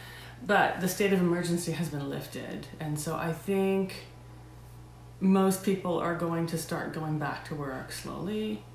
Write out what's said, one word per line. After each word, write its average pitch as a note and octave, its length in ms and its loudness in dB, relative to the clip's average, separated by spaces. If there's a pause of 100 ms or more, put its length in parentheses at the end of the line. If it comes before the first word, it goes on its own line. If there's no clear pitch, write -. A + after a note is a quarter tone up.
(460)
But F#3+ 340 6
the F#3 60 2
state G3 260 4
of F#3+ 80 6
emergency E3+ 520 2
has E3 160 0
been C#3+ 200 -4
lifted. C#3 600 -8 (100)
And D3+ 220 -2
so D#3+ 160 -4
I E3 160 -2
think F#3+ 760 0 (1120)
most F#3+ 460 6
people F3+ 340 2
are E3+ 160 0
going E3 340 0
to E3 100 -2
start - 340 -4
going D#3 260 -2
back C3+ 300 -4
to D3+ 80 -6
work C3+ 340 -6
slowly G#3+ 720 -4 (120)